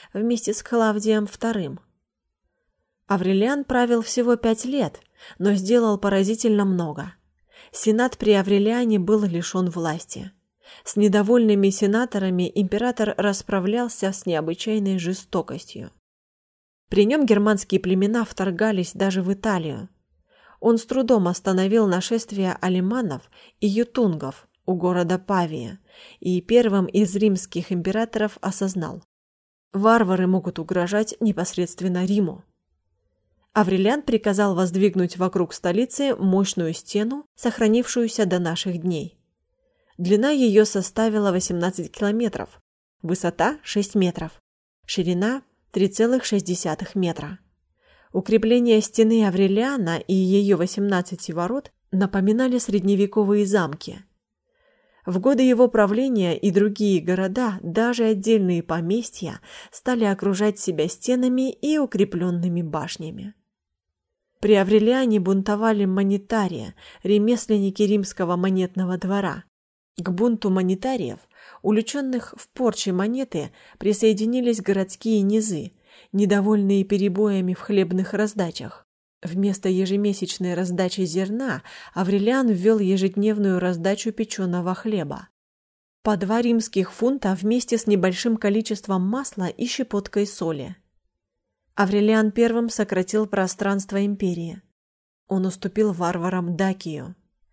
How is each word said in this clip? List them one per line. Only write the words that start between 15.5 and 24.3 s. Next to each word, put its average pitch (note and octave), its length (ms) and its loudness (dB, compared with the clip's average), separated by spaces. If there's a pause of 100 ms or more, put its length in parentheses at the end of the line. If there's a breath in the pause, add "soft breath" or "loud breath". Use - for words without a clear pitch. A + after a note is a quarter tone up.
При G3+ 160 4
нём C#4 220 4
германские G#3 540 2
племена G3+ 440 0
вторгались F#3+ 680 -2
даже F#3+ 280 0
в F3+ 80 -2
Италию. F#3 600 -4 (680 soft breath)
Он A#3 200 4
с - 80 -8
трудом A#3+ 420 2
остановил G3 580 2
нашествие G3 760 -2
алиманов F#3 680 -2 (320 soft breath)
и G#3 60 0
ютунгов G3+ 800 -2 (200)